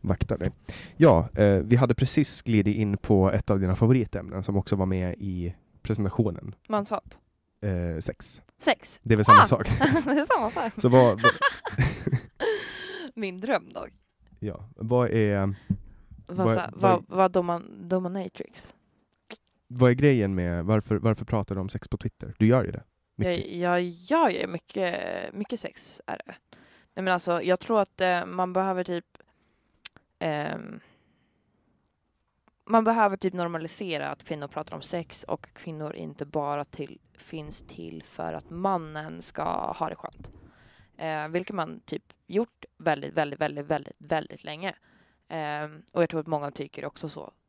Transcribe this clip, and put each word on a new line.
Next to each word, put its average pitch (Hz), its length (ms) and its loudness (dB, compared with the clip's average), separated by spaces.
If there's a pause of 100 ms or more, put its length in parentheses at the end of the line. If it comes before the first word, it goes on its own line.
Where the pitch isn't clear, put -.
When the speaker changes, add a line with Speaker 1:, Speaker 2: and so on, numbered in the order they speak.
Speaker 1:
Vakta - 340 -2
dig. 92 140 -2 (460)
Ja, 117 300 8 (100)
eh, 101 180 6
vi 104 200 4
hade 123 200 4
precis - 460 0
glidit 104 360 2
in 101 200 0
på 98 340 4
ett - 180 0
av 101 100 2
dina 95 160 2
favoritämnen 104 680 0
som 98 140 0
också 98 180 0
var 95 100 0
med 92 340 -2
i 90 360 -6 (260)
presentationen. 104 720 -2 (140)
Speaker 2:
Manshat. 208 480 -4 (440)
Speaker 1:
Eh, 87 380 -2
sex. - 420 -10 (160)
Speaker 2:
Sex. - 460 -4
Speaker 1:
Det 113 100 4
är - 20 8
väl 104 100 6
samma - 160 12
Speaker 2:
Ah! - 40 10
Speaker 1:
sak. - 220 2
Speaker 2:
<laughs> - 120 0 (260)
Det 269 60 -2
är 294 140 2
samma 285 260 2
sak. 247 260 -4
Speaker 1:
Så 127 120 4
vad, 120 320 8
vad - 100 8 (800)
Speaker 2:
<laughs> - 1040 -6
Min 190 260 -8
dröm, 220 320 -2
dock. - 160 -10 (500)
Speaker 1:
Ja, 104 360 -8
vad 117 340 2
är, 101 440 2 (720)
Speaker 2:
Vad 180 100 -8
Speaker 1:
vad, 180 160 2
Speaker 2:
sa-, - 200 -2
Speaker 1:
vad 190 180 4
Speaker 2:
vad, 175 160 2
vad 185 240 2
doman-, 175 580 -4
dominatrix? 185 840 -6 (960)
Speaker 1:
vad 123 240 4
är 123 40 4
grejen 123 400 4
med, 87 300 -2
varför, 107 300 2
varför 110 300 0
pratar 101 300 -2
du 95 60 -4
om 95 80 -6
sex - 180 -10
på - 100 -4
Twitter? - 420 -8
Du 107 80 6
gör 120 160 6
ju 90 80 -4
det. - 120 -10 (320)
Mycket. - 360 -2
Speaker 2:
Jag, 175 300 0
jag 180 80 -4
gör 220 400 0
ju - 180 -2
mycket, 175 460 -4 (400)
mycket 214 260 -6
sex - 480 -14
är - 180 -6
det. - 100 -18 (600)
Nej, 190 80 -6
men 185 100 2
alltså, 175 280 0
jag 180 180 2
tror 220 220 2
att, - 200 -4
eh, 180 240 2
man 180 280 -4
behöver 185 300 0
typ 175 220 -4 (1160)
ehm, 156 560 -6 (1900)
man 226 180 4
behöver 220 340 2
typ 185 160 -2
normalisera 165 760 -6
att 143 140 -12
kvinnor 147 240 -10
pratar 151 280 -10
om 151 60 -12
sex - 420 -10
och - 300 -8
kvinnor 151 420 -12
inte 151 300 -12
bara 147 400 -4
till, - 340 -14 (180)
finns 151 500 -14
till 82 360 -14
för 82 300 -8
att - 160 -12
mannen 165 720 -6
ska - 220 -10 (300)
ha 160 160 -6
det - 60 -10
skönt. - 360 -16 (680)
Eh, 156 300 -6
vilket 180 280 -6
man 160 300 -8
typ - 180 -10 (240)
gjort - 380 -4 (120)
väldigt, 147 360 -4
väldigt, 147 280 -2
väldigt, 147 240 -4
väldigt, 147 320 -4
väldigt 156 460 -6
länge. 160 320 -10 (520)
Ehm, 151 540 -8 (100)
och 175 100 0
jag 160 80 2
tror 165 100 -4
att 156 80 -8
många 147 240 -4
tycker 139 340 -12
också 147 240 -12
så - 240 -16 (160)